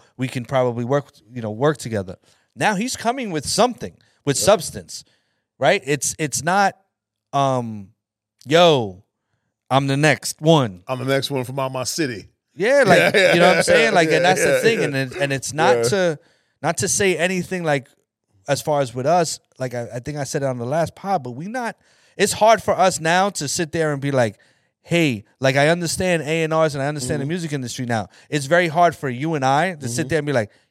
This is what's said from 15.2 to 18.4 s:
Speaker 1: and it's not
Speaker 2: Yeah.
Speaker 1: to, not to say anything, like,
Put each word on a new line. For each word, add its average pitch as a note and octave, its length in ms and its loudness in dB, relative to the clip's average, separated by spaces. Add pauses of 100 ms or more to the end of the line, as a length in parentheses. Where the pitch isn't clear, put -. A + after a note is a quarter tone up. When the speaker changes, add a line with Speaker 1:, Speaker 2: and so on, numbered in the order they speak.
Speaker 1:
and C#3 120 -2
it's C3+ 200 -6
not E3 240 2
Speaker 2:
Yeah. A#3 80 0
Speaker 1:
to, F3+ 340 0 (420)
not D#3+ 180 -4
to G3 100 -4
say F#3+ 280 0
anything, F3+ 460 -4
like, D3 260 -2 (600)